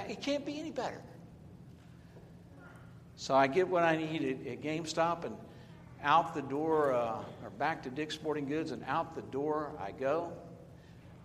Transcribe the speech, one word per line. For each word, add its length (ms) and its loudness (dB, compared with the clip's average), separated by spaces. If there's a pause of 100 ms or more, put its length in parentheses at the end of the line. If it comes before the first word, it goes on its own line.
it 100 -6
can't 240 0
be 160 -6
any 120 -6
better." 280 -4 (2250)
So 200 2
I 100 10
get 220 6
what 160 4
I 140 6
need 260 -2
at, 300 -2
at 100 -10
GameStop, 640 0
and 100 -6 (680)
out 320 6
the 80 -2
door, 520 4
uh, 260 2 (240)
or 160 -10
back 240 0
to 80 -6
Dick's 240 -4
Sporting 320 -2
Goods, 240 0
and 140 -6
out 280 0
the 80 -6
door 580 -2
I 120 -6
go. 420 0 (920)